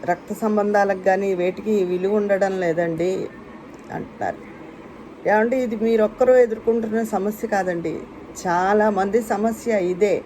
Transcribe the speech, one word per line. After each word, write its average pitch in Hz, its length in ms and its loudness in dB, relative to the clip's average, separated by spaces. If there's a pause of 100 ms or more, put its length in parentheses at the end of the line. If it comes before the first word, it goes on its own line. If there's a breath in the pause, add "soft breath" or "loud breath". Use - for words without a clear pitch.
రక్త 180 280 -2
సంబంధాలకు 208 640 2
కానీ 196 340 2
వేటికి 185 500 0
విలువ 180 320 0
ఉండడం 196 440 2
లేదండి 170 680 0 (680)
అంటున్నారు. 87 440 -6 (920)
ఏమంటే 233 340 2
ఇది 233 120 -2
మీరొక్కరూ 220 580 4
ఎదుర్కొంటున్న 226 680 2
సమస్య 214 440 -2
కాదండి, 180 520 -2 (480)
చాలామంది 202 760 2
సమస్య 220 580 -2
ఇదే. 180 460 2